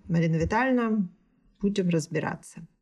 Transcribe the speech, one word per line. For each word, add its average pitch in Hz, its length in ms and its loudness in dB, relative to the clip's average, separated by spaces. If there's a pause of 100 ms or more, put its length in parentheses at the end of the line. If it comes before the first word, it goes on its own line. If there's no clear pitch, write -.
Марина 165 280 2
Витальевна, 220 680 2 (540)
будем 196 300 0
разбираться. 156 760 -4 (140)